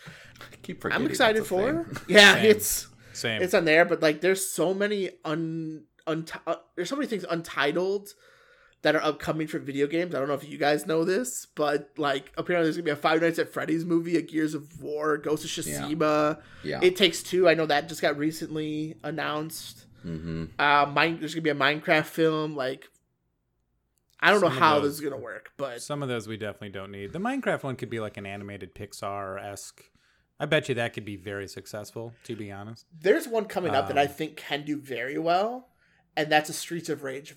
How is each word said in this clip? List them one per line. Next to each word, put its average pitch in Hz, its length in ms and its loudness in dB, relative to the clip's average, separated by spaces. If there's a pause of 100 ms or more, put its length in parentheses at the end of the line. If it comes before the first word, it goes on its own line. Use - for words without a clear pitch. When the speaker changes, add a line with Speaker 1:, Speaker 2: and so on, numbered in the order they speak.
(400)
Speaker 1:
I - 220 -20
keep - 160 -12
Speaker 2:
I'm - 40 -20
Speaker 1:
forgetting 233 260 0
Speaker 2:
excited 220 340 4
Speaker 1:
that's - 60 -6
a - 20 -10
Speaker 2:
for. 254 360 0
Speaker 1:
thing. - 180 -10
Speaker 2:
<laughs> - 60 -12
Yeah, 196 260 12
Speaker 3:
Same. 165 100 4
Speaker 2:
it's, - 420 4 (260)
Speaker 3:
Same. 113 280 -2
Speaker 2:
it's 180 140 2
on 175 100 4
there, 160 200 8
but, 165 180 0
like, 151 180 2
there's 190 240 2
so 175 300 0
many 202 340 -2 (160)
un-, 160 600 -6 (200)
unti-, 160 400 -6
uh, - 100 -2 (200)
there's 175 140 -6
so 277 60 -6
many 277 120 -2
things 185 220 -4
untitled 170 800 -2 (760)
that 151 120 4
are - 80 0
upcoming 156 420 -2
for 156 140 -6
video 139 260 -2
games. 165 300 -2
I - 20 -4
don't 135 100 0
know 147 60 0
if 147 160 -6
you 143 80 -12
guys 147 300 2
know 165 180 2
this, 196 480 -2
but, 147 440 0
like, 143 380 -2
apparently 165 300 0
there's 156 120 0
gonna 170 80 -6
be 151 40 0
a 147 60 0
Five 160 260 2
Nights 165 160 2
at 165 160 -2
Freddy's 156 320 -2
movie, 170 320 0
a 156 60 0
Gears 156 320 -2
of 143 260 -12
War, 151 380 -2
Ghost 151 260 -2
of 160 220 -6
Speaker 1:
Yeah. 143 160 -4
Speaker 2:
Tsushima. 151 580 2 (220)
Speaker 1:
Yeah. 143 180 -4
Speaker 2:
It 180 140 6
Takes 180 260 2
Two. 180 260 4
I 160 60 8
know 160 140 2
that 151 220 2
just 156 120 -10
got 151 160 2
recently 156 840 -4
announced. 151 840 -6 (180)
Speaker 1:
Mm-hmm. 82 420 -6 (120)
Speaker 2:
Uh, 143 300 6
Mine-, 156 320 2
there's 156 160 -8
gonna 160 80 -4
be 151 80 2
a - 20 0
Minecraft 151 520 2
film. 156 500 0
Like, 135 340 -6 (1300)
I 165 120 6
don't 202 100 6
know 175 60 6
Speaker 3:
Some 143 100 2
of - 20 -2
Speaker 2:
how 151 200 6
Speaker 3:
those 143 140 2
Speaker 2:
this - 20 -
is 143 60 -10 (100)
gonna 127 100 -8
work, 110 360 -12
but 123 260 -6
Speaker 3:
some 147 180 -6
of 135 80 -4
those 113 180 -4
we 110 100 -8
definitely 104 320 -8
don't 98 220 -12
need. 98 220 -10
The 160 60 -8
Minecraft 233 420 -2
one 131 140 -6
could 117 160 -10
be, 117 80 -4
like, 107 180 -8
an 101 80 -10
animated 101 480 -12
Pixar-esque. 101 1160 -10 (480)
I 151 80 -4
bet 151 220 0
you 131 40 -2
that 120 200 -2
could 107 120 -12
be 101 120 -10
very 101 300 -8
successful, 113 760 -14
to 113 120 -10
be 104 160 -10
honest. 101 360 -16 (120)
Speaker 2:
There's 214 280 4
one 226 180 -2
coming 180 300 -2
up 135 140 2
that 139 100 -2
I 143 60 6
Speaker 3:
Um, - 20 2
Speaker 2:
think 156 300 -8
can 147 280 -6
do 147 160 -4
very 131 380 -6
well, 196 500 0 (480)
and 151 140 0
that's 151 180 4
a 160 40 -6
Streets 170 360 -6
of 143 140 -6
Rage 135 320 -10